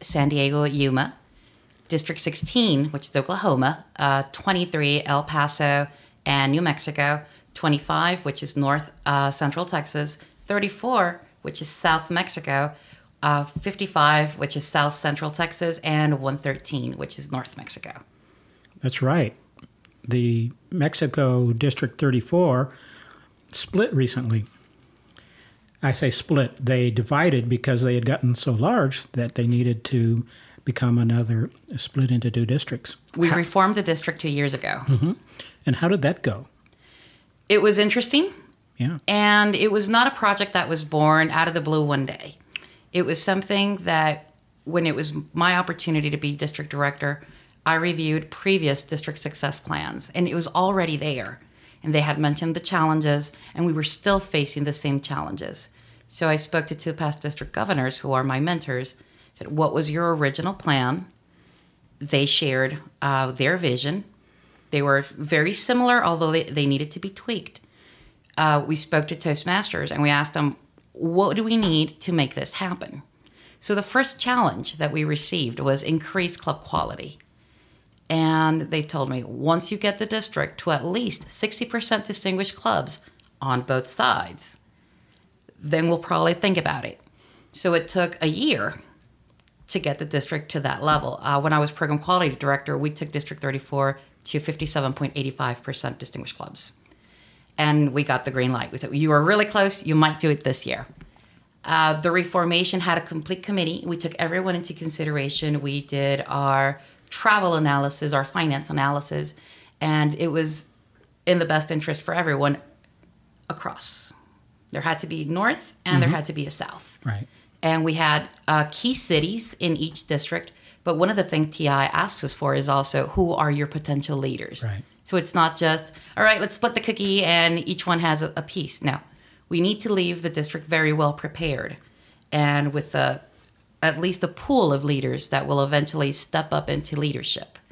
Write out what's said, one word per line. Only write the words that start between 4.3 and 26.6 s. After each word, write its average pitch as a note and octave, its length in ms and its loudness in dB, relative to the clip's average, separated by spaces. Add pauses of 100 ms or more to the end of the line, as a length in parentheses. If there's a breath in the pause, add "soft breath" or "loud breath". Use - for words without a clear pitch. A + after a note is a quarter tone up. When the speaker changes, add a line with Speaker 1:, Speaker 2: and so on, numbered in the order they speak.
Speaker 1:
twenty-three, E3 720 0
El C#3+ 180 2
Paso, D3 640 2 (400 loud breath)
and C#3 260 4
New D#3 80 2
Mexico, D3+ 640 0 (320 loud breath)
twenty-five, D#3+ 720 0
which C#3+ 160 -4
is C#3+ 140 -8
North, C#3+ 340 0 (160)
uh, C#3 240 2
Central D3 340 -2
Texas, D3+ 540 -6 (280 loud breath)
thirty-four, G3+ 760 0 (200)
which D3+ 200 -8
is D3+ 60 -6
South D#3+ 420 0
Mexico, D3+ 640 -2 (500 loud breath)
uh, D3 220 2
fifty-five, D3+ 920 2
which D3 180 -4
is D3 80 -2
South D3 280 2
Central D3 380 -4
Texas, E3 540 -4
and D3+ 360 2
one C3+ 180 -2
thirteen, C3+ 560 -6
which C#3+ 240 -8
is C#3+ 140 -14
North B2+ 240 -8
Mexico. - 460 -10 (800 soft breath)
Speaker 2:
That's C3 200 -2
right. C3 320 2 (760)
The A#2+ 420 2 (220)
Mexico C3+ 800 2
District C3 480 0
thirty-four C3+ 760 2 (800 loud breath)
split - 420 0
recently. A#2+ 500 2 (1400 soft breath)
I C3 60 4
say B2+ 180 0
split, C3+ 540 0